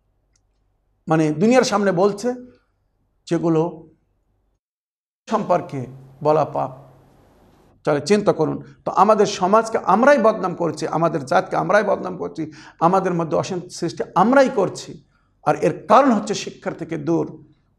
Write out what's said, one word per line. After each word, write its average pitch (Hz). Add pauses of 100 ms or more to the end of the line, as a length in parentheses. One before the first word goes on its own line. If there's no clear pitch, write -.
(1080)
মানে 160
দুনিয়ার 220
সামনে 202
বলছে, 202 (960)
যেগুলো 165 (1400)
সম্পর্কে 165 (380)
বলা 151
পাপ। - (920)
তাহলে 147
চিন্তা 196
করুন, 143 (220)
তো -
আমাদের 208
সমাজকে 214
আমরাই 254
বদনাম 185
করছি, 160
আমাদের 160
জাতকে 180
আমরাই 175
বদনাম 190
করছি, - (280)
আমাদের 180
মধ্যে 165
অশান্তি 175
সৃষ্টি 165 (120)
আমরাই 247
করছি। - (420)
আর 147
এর -
কারণ 262
হচ্ছে 208
শিক্ষার -
থেকে 165
দূর, 151 (340)